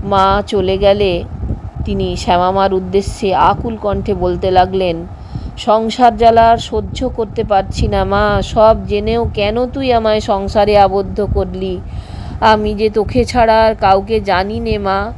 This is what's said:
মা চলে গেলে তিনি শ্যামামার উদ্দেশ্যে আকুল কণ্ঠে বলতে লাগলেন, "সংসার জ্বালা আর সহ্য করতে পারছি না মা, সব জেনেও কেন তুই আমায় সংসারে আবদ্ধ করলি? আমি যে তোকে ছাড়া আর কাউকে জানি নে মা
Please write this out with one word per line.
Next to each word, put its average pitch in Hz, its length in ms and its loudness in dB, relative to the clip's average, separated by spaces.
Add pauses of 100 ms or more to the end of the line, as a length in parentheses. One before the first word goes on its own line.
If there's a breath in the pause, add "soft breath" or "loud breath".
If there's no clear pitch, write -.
মা 196 440 2
চলে 190 300 0
গেলে 196 460 2 (640)
তিনি 190 280 -2
শ্যামামার 190 560 2
উদ্দেশ্যে 190 600 -2
আকুল 165 420 0
কণ্ঠে 202 360 -4
বলতে 180 380 -2
লাগলেন, 185 440 2 (600 loud breath)
"সংসার 226 600 2
জ্বালা 226 320 6
আর 233 80 4
সহ্য 240 520 -4
করতে 226 340 -6
পারছি 196 440 0
না 196 160 0
মা, 202 400 0
সব 214 440 2
জেনেও 220 460 -2
কেন 220 360 -2
তুই 262 240 -2
আমায় 220 260 0
সংসারে 202 580 0
আবদ্ধ 196 560 2
করলি? 185 440 -4 (640 loud breath)
আমি 214 340 2
যে 214 160 0
তোকে 220 360 0
ছাড়া 226 380 4
আর 220 120 2
কাউকে 202 440 2
জানি 196 400 -2
নে 226 180 -2
মা 202 400 -2